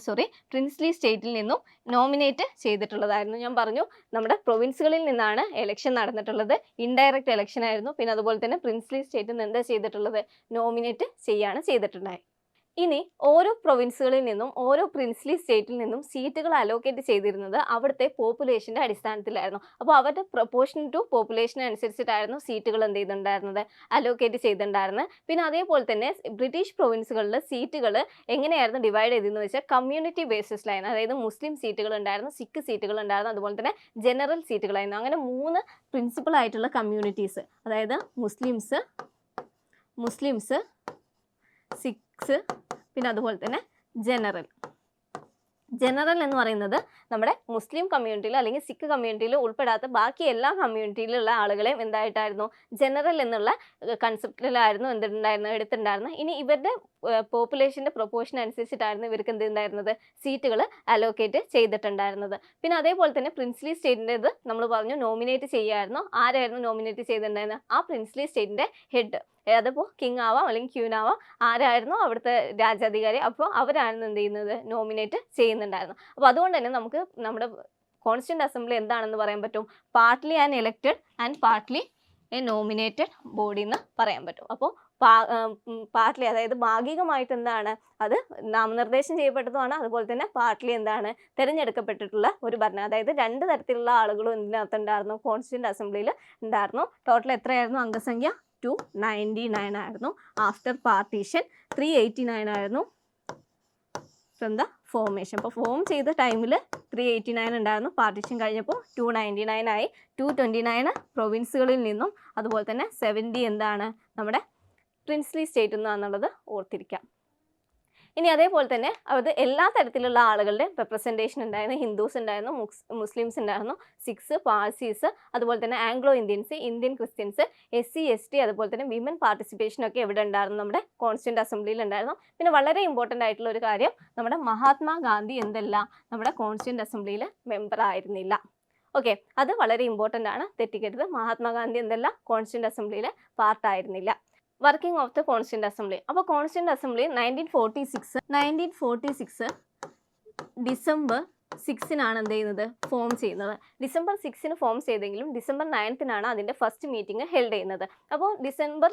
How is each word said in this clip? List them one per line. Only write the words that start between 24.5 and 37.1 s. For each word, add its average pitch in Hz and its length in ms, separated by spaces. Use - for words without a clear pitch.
പിന്നെ 330 200
അതേപോലെ 320 420
തന്നെ 226 200
ബ്രിട്ടീഷ് 269 400
പ്രൊവിൻസുകളിൽ 220 560
സീറ്റുകൾ 240 460
എങ്ങനെയായിരുന്നു 285 500
ഡിവൈഡ് 214 280
ചെയ്തതെന്ന് 208 320
വെച്ചാൽ 254 180
കമ്മ്യൂണിറ്റി 320 500
ബേസിസിലായിരുന്നു. 208 600
അതായത് 226 300
മുസ്ലിം 294 400
സീറ്റുകൾ 214 360
ഉണ്ടായിരുന്നു, 202 380
സിഖ് 294 300
സീറ്റുകൾ 214 360
ഉണ്ടായിരുന്നു, 208 320
അതുപോലെ 202 240
തന്നെ 262 140
ജനറൽ 277 340
സീറ്റുകളായിരുന്നു. 202 520
അങ്ങനെ 294 180
മൂന്ന് 311 320
പ്രിൻസിപ്പൽ 247 500
ആയിട്ടുള്ള 226 360
കമ്മ്യൂണിറ്റീസ്, 208 640